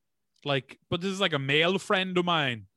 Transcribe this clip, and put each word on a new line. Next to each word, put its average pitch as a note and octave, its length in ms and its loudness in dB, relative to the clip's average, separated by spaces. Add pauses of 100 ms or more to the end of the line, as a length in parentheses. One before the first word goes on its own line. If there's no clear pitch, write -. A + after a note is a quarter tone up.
(440)
like, C#3 340 -4 (120)
but F3 100 -2
this G3 120 -4
is, F#3+ 80 -8
like, F#3 140 2
a C#3+ 40 0
male D3+ 400 2
friend F#3 400 -2
of F3 60 0
mine. C3+ 420 0 (100)